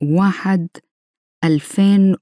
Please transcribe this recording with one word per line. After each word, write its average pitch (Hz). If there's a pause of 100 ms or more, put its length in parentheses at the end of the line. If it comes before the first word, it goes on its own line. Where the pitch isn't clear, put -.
واحد 180 (760)
ألفين 190